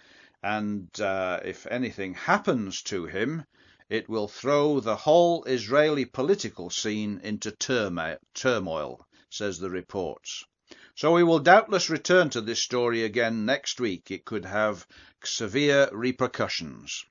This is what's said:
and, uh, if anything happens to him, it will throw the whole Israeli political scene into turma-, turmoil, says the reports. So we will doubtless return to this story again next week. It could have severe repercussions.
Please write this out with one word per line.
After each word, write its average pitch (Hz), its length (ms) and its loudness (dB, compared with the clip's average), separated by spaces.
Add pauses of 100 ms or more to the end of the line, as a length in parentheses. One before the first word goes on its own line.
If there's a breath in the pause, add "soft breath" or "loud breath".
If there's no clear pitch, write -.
(440 soft breath)
and, 104 440 -4 (140)
uh, 92 420 -2
if 92 220 -10
anything 101 480 -6
happens 135 720 -2
to 90 240 -6
him, 135 360 -4 (460 soft breath)
it 107 180 -4
will 107 200 -4
throw 143 520 0
the 107 160 -2
whole 170 500 4
Israeli 131 600 2
political 131 640 -2
scene 107 540 -4
into 104 260 -6
turma-, 90 680 -4 (160)
turmoil, 80 720 -2 (240 soft breath)
says 101 260 -6
the 90 140 -8
reports. 90 760 -8 (500 loud breath)
So 156 180 2
we 175 100 8
will 165 160 6
doubtless 185 500 6
return 165 420 4
to 120 100 -4
this 110 180 -4
story 120 440 0
again 113 420 -2
next 143 340 -4
week. 98 320 -4
It 95 140 -10
could 101 200 -6
have 101 400 -2 (380 loud breath)
severe 139 680 2
repercussions. 104 1200 -4